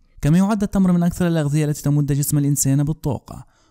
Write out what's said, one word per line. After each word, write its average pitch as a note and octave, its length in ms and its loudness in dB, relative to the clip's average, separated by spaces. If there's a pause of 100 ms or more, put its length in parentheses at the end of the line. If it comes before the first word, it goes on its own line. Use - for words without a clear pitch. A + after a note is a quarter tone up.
(220)
كما D#3 160 4
يعد G3 240 0
التمر G3 300 2
من F3 100 2
أكثر F3 240 0
الأغذية D#3 380 0
التي D3 180 -4
تمد D3 300 0
جسم C#3+ 260 0
الإنسان C#3+ 460 0
بالطاقة C#3+ 600 -8 (240)